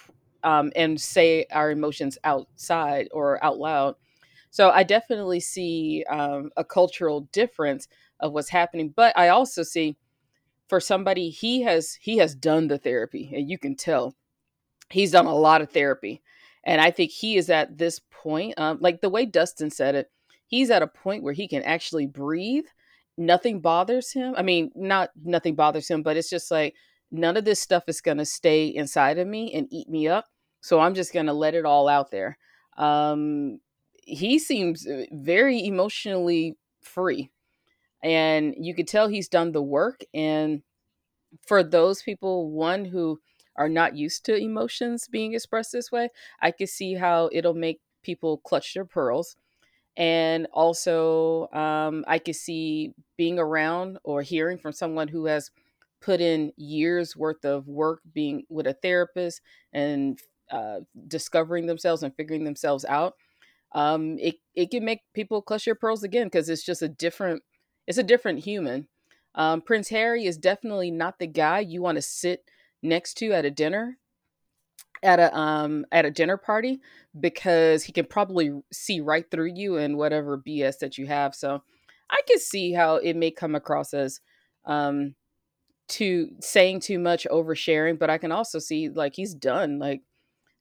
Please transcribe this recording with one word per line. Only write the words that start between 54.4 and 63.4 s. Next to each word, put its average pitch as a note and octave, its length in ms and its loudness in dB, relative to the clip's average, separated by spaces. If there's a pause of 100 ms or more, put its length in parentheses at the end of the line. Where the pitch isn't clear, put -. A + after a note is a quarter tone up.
from D#3 160 -10
someone D#3+ 360 -6
who D#3+ 180 -6
has D3+ 240 -2 (500)
put F3+ 220 0
in D#3+ 340 0
years D#3+ 580 -4
worth D#3 300 -6
of C#3+ 240 -4
work D#3 320 -4 (100)
being D3 380 -4
with D#3 180 -6
a C3+ 60 0
therapist F3+ 720 -2 (320)
and, C#3 440 -2 (320)
uh, G#2+ 300 -8 (260)
discovering E3 600 -2
themselves E3 360 -2
and C3+ 140 -8
figuring D#3 280 -6
themselves C#3+ 420 -4
out. D#3 300 -2 (560)